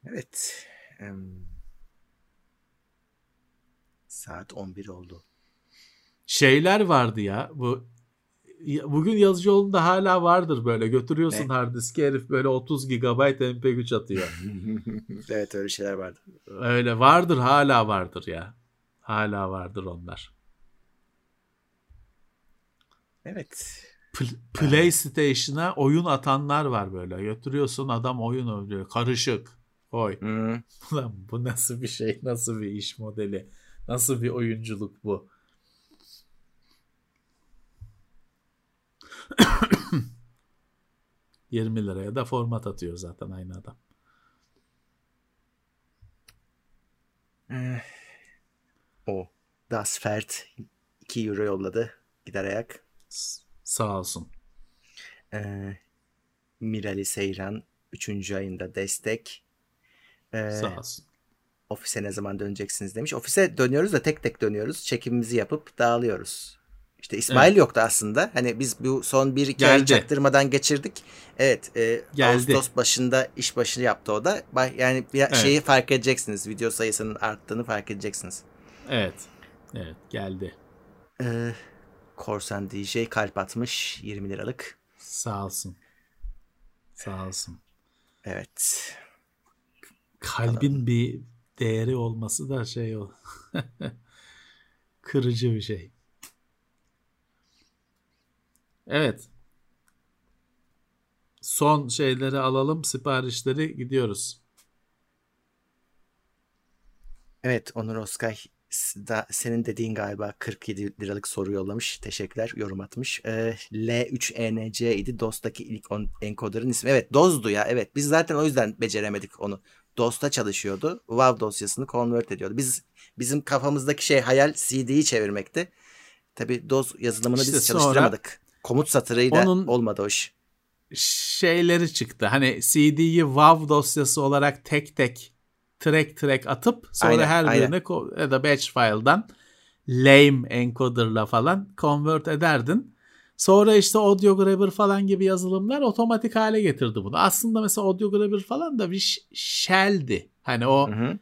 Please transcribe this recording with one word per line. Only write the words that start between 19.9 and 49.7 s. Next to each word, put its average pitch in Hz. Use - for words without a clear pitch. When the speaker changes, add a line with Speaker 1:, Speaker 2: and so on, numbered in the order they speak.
Speaker 1:
Evet. -
Speaker 2:
Pl-, 135
Speaker 1:
Yani. -
Speaker 2:
PlayStation'a 151
oyun 147
atanlar 143
var 104
böyle. 90
Götürüyorsun, 131
adam 123
oyun 120
oynuyor. 101
Karışık. 120
Boy. 110
Speaker 1:
Hı. 110
Speaker 2:
<laughs> -
Ulan 123
bu 120
nasıl 120
bir 117
şey, -
nasıl 117
bir 104
iş 101
modeli, 104
nasıl 120
bir 120
oyunculuk 113
bu? 101
<coughs> -
Yirmi 110
liraya 98
da 127
format 117
atıyor 87
zaten 87
aynı 92
adam. -
Speaker 1:
Eh, 127
o. 95